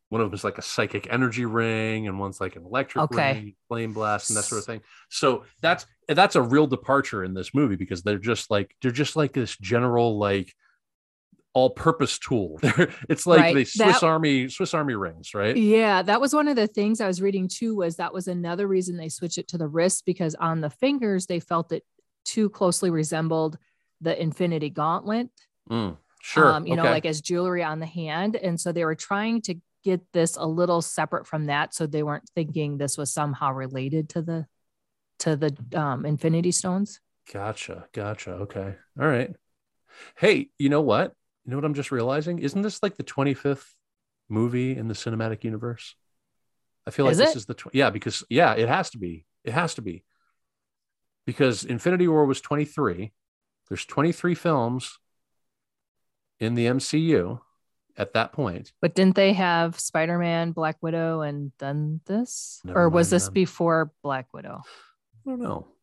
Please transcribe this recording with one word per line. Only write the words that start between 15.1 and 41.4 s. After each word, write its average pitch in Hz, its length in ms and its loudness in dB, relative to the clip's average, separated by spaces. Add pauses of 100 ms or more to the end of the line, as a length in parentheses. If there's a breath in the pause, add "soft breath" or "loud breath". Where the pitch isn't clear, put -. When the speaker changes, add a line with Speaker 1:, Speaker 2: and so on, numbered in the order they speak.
Speaker 1:
right? 107 240 2
Speaker 2:
Yeah, 214 460 6
that 208 180 2
was 269 120 2
one 302 140 4
of 285 80 2
the 214 120 2
things 214 340 0
I 202 60 0
was 180 160 -2
reading 196 240 0
too, 226 280 -4
was 170 200 -2
that 170 180 -6
was 185 140 -6
another 180 400 -4
reason 180 300 0
they 160 120 -8
switched - 300 -8
it - 100 -12
to 175 80 -8
the 160 100 -2
wrist, 165 380 0
because 175 300 -2
on 165 260 -2
the 151 80 -2
fingers, 226 560 0
they 175 140 -4
felt 165 320 -2
it 165 120 -6 (400)
too 208 280 0
closely 180 400 2
resembled 160 680 0 (420)
the 165 220 -2
Infinity 160 480 -2
Gauntlet. 190 600 -2 (420)
Speaker 1:
Mm, 104 260 -2 (240)
sure. 151 300 6
Speaker 2:
Um, 156 160 0
you 170 80 2
know, 165 80 2
Speaker 1:
Okay. 120 80 6
Speaker 2:
like, 156 160 2
as 156 120 -2
jewelry 175 440 -2
on 156 160 -4
the 160 80 -8
hand. 170 480 -4
And 170 260 -2
so 175 100 -4
they 165 140 0
were 156 100 0
trying 214 460 -2
to 175 140 -6 (280)
get 185 180 0 (120)
this 165 240 2
a 165 80 -4
little 170 380 2
separate - 420 -4
from 156 200 -4
that. 143 280 -2
So 160 140 -4
they 151 160 -2
weren't 147 320 -6
thinking 151 420 -4
this 139 180 -4
was 143 160 -6
somehow 147 420 -2
related 135 560 -4
to 170 120 -6
the, 160 240 -6 (720)
to 160 160 0
the, 139 220 -2 (180)
um, 135 300 -2
Infinity 165 460 0
Stones. 185 480 -2 (340)
Speaker 1:
Gotcha. 98 580 -10
Gotcha. 104 420 -8
Okay. 98 420 -8 (260)
All 147 60 2
right. 135 280 0 (800 loud breath)
Hey, 175 440 2
you 139 100 4
know 147 120 4
what? 135 320 2 (320)